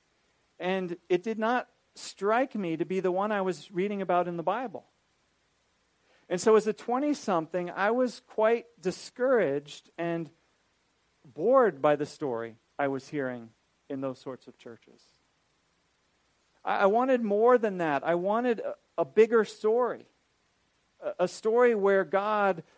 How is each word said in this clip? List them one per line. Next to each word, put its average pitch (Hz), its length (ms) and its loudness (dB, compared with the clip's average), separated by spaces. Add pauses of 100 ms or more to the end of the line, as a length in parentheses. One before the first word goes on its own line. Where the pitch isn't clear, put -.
(600)
And 180 360 -2 (140)
it 180 140 2
did 220 160 -4
not 233 280 -2 (280)
strike 233 600 -2
me 170 220 -4
to 170 80 -2
be 185 160 -2
the 180 100 0
one 202 220 0
I 202 80 0
was 180 300 -4
reading 196 300 -2
about 180 280 0
in 170 80 -6
the 165 60 -6
Bible. 190 420 -6 (1400)
And 180 100 -2
so 220 160 6
as 208 120 4
a 214 60 0
twenty-something, 196 1000 -2
I 202 200 0
was 247 360 -2
quite 220 380 2 (160)
discouraged 170 1160 -2
and 170 320 -4 (960)
bored 185 560 2
by 151 140 6
the 147 100 -2
story 113 520 -6 (200)
I 143 100 0
was 135 220 -4
hearing 123 400 -6 (400)
in 135 120 -8
those 131 180 -6
sorts - 280 -14
of 123 100 -20
churches. 117 440 -20 (1700)
I, 196 120 0
I 202 60 4
wanted 240 380 2
more 220 340 4
than 208 220 -2
that. 151 260 0
I 165 80 2
wanted 208 460 -2
a, - 160 -8 (240)
a 165 60 0
bigger 220 400 4
story, 220 600 -2 (960)
a, 165 220 -4
a 180 40 2
story 233 460 2
where 196 300 2
God 196 600 0 (140)